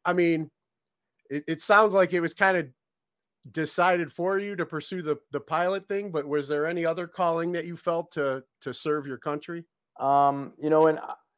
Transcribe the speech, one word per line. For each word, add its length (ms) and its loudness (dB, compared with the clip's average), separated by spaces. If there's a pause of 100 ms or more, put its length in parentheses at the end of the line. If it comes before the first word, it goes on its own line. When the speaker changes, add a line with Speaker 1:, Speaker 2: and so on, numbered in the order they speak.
Speaker 1:
I 100 0
mean, 360 2 (800)
it, 180 -6
it 140 -6
sounds 320 4
like 200 4
it 60 2
was 140 -4
kinda 360 0 (800)
decided 640 0
for 260 -2
you 180 -8
to 100 -4
pursue 360 -8
the, 160 -2 (140)
the 80 -6
pilot 480 -2
thing, 240 -6
but 160 -4
was 200 -2
there 180 -2
any 200 -2
other 220 -2
calling 440 -2
that 140 -4
you 100 -10
felt 360 -4
to, 320 -2 (180)
to 120 -8
serve 320 -4
your 120 -8
country? 480 -8 (320)
Speaker 2:
Um, 600 4
you 120 0
know, 160 8
and, 120 2
uh, 160 -12 (240)